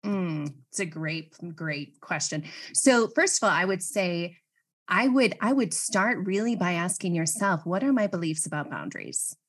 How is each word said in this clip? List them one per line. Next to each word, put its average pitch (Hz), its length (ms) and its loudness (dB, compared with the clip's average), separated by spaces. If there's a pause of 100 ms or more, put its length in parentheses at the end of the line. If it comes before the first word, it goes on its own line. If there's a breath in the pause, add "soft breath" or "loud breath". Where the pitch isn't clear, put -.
Mm, 160 480 -2 (160)
it's - 100 -8
a 196 60 0
great, 160 500 -6 (200)
great 147 440 -8
question. 151 460 -4 (280 loud breath)
So 240 340 6
first 339 340 2
of 220 60 2
all, 180 60 4
I 175 120 2
would 190 180 0
say, 175 540 -2 (500)
I 214 200 2
would, 254 340 4
I 226 100 2
would 247 220 2
start 202 520 0
really 214 300 0
by 180 180 0
asking 175 420 -2
yourself, 170 500 0
"What 185 180 0
are 277 80 2
my 220 160 2
beliefs 170 380 -2
about 151 240 -6
boundaries?" - 680 -8 (140)